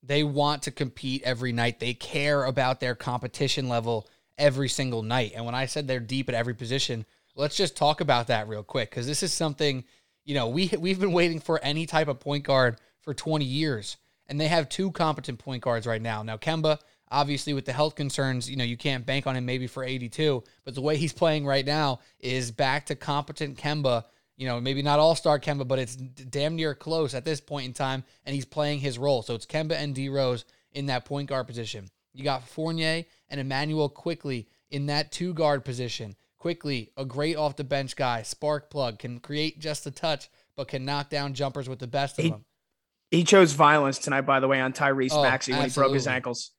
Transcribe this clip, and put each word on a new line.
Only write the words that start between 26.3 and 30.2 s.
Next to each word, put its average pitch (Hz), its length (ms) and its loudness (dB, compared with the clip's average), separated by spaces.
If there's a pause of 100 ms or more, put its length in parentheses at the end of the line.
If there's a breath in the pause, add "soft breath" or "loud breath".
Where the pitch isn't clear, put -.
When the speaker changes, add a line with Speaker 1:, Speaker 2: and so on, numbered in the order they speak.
Speaker 1:
near 160 180 -2
close 156 380 -2
at 127 140 -6
this 156 160 -4
point 139 240 -8
in 127 80 -10
time, 131 300 -2 (200)
and 139 100 -6
he's 135 120 -4
playing 147 320 -2
his 131 200 -4
role. 135 220 2
So 117 140 -4
it's 107 100 -8
Kemba 156 280 -2
and 147 220 -2
D 135 140 -4
Rose 131 380 0 (260)